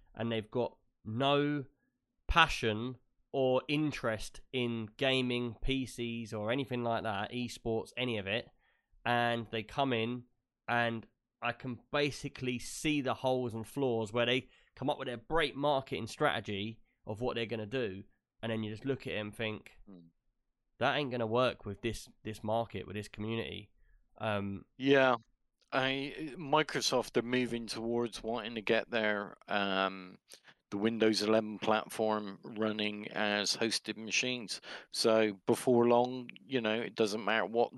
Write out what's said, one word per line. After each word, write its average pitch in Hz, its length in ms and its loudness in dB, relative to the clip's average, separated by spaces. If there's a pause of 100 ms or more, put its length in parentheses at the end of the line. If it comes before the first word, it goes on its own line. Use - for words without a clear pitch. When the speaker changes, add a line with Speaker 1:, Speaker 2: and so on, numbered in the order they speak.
(160)
Speaker 1:
and 113 160 -2
they've 110 200 -4
got - 240 -2 (300)
no 143 600 2 (640)
passion 123 680 2 (340)
or 131 360 4
interest 143 720 -2 (100)
in 117 460 -2
gaming, 123 640 2
P 135 260 0
Cs 117 460 -6
or 107 180 -2
anything 123 320 -2
like 113 200 0
that, 104 280 -4
esports, 120 680 -4
any 123 220 -2
of 95 80 -6
it, 107 220 -2 (560)
and 120 440 2
they 113 140 -4
come 135 300 0
in, 120 300 -2 (440)
and 117 400 0 (340)
I 120 100 0
can 120 280 -8 (120)
basically 127 680 -2
see 151 420 0
the 123 140 0
holes 127 380 0
and 110 140 -6
flaws 113 460 0
where 120 120 4
they 123 220 2 (280)
come 131 140 -2
up 147 80 0
with 131 120 -8
a 120 80 -6 (120)
great 151 260 2
marketing 135 520 0
strategy 107 720 -2 (260)
of 107 160 -6
what 123 140 -2
they're 117 100 -2
gonna 110 200 -6
do, 101 380 -4 (380)
and 117 100 -2
then 110 120 -2
you 107 80 -6
just 107 140 -12
look 135 220 -2
at 82 60 -4
it 92 40 -4
and 104 180 -6
think, 110 420 -6 (120)
Speaker 2:
Hmm. 87 180 -20 (720)
Speaker 1:
"That 127 180 2
ain't 139 160 0
gonna 117 160 -2
work 120 380 2
with 101 160 -8
this, 110 260 -4 (160)
this 107 200 -10
market, 110 440 -2
with 98 80 -12
this 104 120 -8
community." 104 600 -6 (500)
Um, 101 460 -2 (120)
Speaker 2:
Yeah. 131 400 6 (540)
I, 135 640 -2
Microsoft 143 800 2
are 117 60 4
moving 117 420 0
towards 117 580 -2
wanting 113 320 -4
to 113 60 -4
get 113 300 2
their, 107 440 0 (120)
um, 95 720 0 (500)
the 104 80 -4
Windows 110 460 4
eleven 107 360 2
platform 107 840 0
running 107 680 -4
as 104 480 0
hosted 110 400 -2
machines. 113 640 -4 (320)
So 110 420 4 (120)
before 120 420 6
long, 123 420 4 (180)
you 131 140 -2
know, 110 200 0
it 110 140 -8
doesn't 107 280 0
matter 104 220 2
what 113 320 0